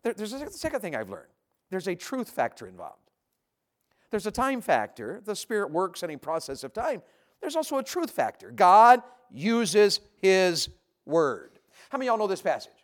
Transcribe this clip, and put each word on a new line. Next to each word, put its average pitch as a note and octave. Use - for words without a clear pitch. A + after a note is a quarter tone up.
There, A#3
there's G#3+
a C#4+
second D4+
thing E3+
I've A2
learned. F#2+
There's F#3
a F3+
truth B3
factor A#2
involved. F2
There's G#3
a G#3
time B3+
factor. A#2+
The G#3
Spirit G3+
works F3
in E3
a C#3+
process D3
of C3+
time. A#3+
There's D#4
also D4+
a C4+
truth E4
factor. A2
God G#3
uses G#3
His F#3
Word. C#3+
How C4+
many B3+
of A#3
y'all A3+
know G#3+
this F#3+
passage? C#3+